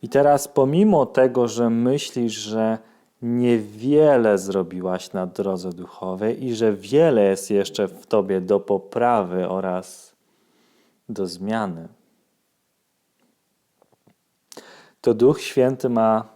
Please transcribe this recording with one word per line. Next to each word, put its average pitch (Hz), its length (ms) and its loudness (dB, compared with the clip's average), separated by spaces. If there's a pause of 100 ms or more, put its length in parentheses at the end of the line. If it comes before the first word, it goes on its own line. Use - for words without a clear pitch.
I 117 60 -10
teraz, 143 400 4
pomimo 151 580 4
tego, 123 420 2
że 117 220 0
myślisz, 120 640 -2
że 110 460 -2 (440)
niewiele 120 1160 2
zrobiłaś 92 720 -4
na 92 140 -4
drodze 92 440 -6
duchowej 92 760 -8
i 123 100 -4
że 110 180 2
wiele 113 520 2
jest 98 260 0
jeszcze 98 380 -2
w - 180 -16
tobie 98 340 0
do 95 200 0
poprawy 98 880 -2
oraz 92 640 -8 (960)
do 101 180 -6
zmiany, 90 600 -8 (3000)
to 120 140 2
Duch 120 260 4
Święty 127 480 -2
ma 110 480 0